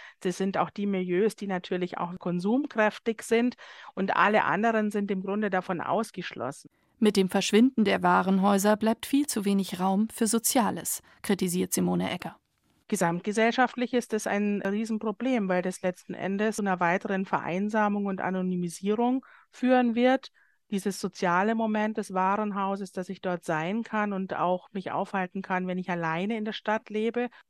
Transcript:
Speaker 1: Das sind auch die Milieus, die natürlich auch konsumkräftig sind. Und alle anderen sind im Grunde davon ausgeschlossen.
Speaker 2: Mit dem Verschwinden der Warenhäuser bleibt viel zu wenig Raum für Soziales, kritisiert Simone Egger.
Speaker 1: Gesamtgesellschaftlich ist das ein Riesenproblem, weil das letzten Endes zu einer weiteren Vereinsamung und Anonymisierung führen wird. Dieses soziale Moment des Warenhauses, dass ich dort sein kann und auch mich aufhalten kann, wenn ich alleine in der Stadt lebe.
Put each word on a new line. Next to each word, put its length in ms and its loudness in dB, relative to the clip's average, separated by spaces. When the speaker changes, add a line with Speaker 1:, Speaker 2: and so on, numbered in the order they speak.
Speaker 1:
Das 180 -2
sind 180 0
auch 140 0
die 160 -4
Milieus, 500 0
die 100 -10
natürlich 520 -4
auch 200 -6
konsumkräftig 1000 0
sind. 360 0
Und 220 -2
alle 280 4
anderen 460 0
sind 200 -2
im 120 -2
Grunde 280 -2
davon 320 -2
ausgeschlossen. 880 -6
Speaker 2:
Mit 200 4
dem 100 6
Verschwinden 560 4
der 180 2
Warenhäuser 760 4
bleibt 260 0
viel 220 2
zu 180 -2
wenig 360 0
Raum 280 2
für 180 -2
Soziales, 760 0
kritisiert 540 0
Simone 360 0
Egger. 280 -8
Speaker 1:
Gesamtgesellschaftlich 1040 0
ist 220 -2
das 120 -2
ein 360 0
Riesenproblem, 880 -2
weil 100 2
das 220 -4
letzten 320 -6
Endes 420 -2
zu 60 -2
einer 180 0
weiteren 460 0
Vereinsamung 800 0
und 160 -4
Anonymisierung 1040 -2
führen 440 2
wird. 380 2
Dieses 280 -2
soziale 540 0
Moment 420 0
des 160 -6
Warenhauses, 800 -2
dass 180 -8
ich 120 -10
dort 240 -4
sein 400 -2
kann 280 -2
und 220 -4
auch 380 -2
mich 180 -8
aufhalten 500 -4
kann, 280 -4
wenn 100 -2
ich 120 -6
alleine 460 -2
in 80 -6
der 100 -6
Stadt 360 -4
lebe. 380 -2